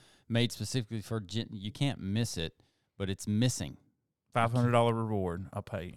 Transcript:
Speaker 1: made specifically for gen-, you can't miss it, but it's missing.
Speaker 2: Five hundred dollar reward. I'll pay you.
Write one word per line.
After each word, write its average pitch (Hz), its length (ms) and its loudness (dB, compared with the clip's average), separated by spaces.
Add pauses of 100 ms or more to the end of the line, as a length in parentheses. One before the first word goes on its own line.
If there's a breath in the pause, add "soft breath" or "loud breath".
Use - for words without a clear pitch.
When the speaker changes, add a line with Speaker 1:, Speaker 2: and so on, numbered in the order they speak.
(280 soft breath)
Speaker 1:
made 117 240 2
specifically 110 500 -4
for 113 180 -4
gen-, 101 320 -6
you 104 200 -8
can't 139 280 -2
miss 107 380 0
it, 80 160 -4 (440)
but 98 120 -2
it's - 180 -4
missing. 107 500 0 (560)
Speaker 2:
Five 117 180 2
hundred 120 200 4
dollar 117 220 6
reward. 98 600 -2
I'll 101 100 -6
pay 90 220 -6
you. 90 120 -10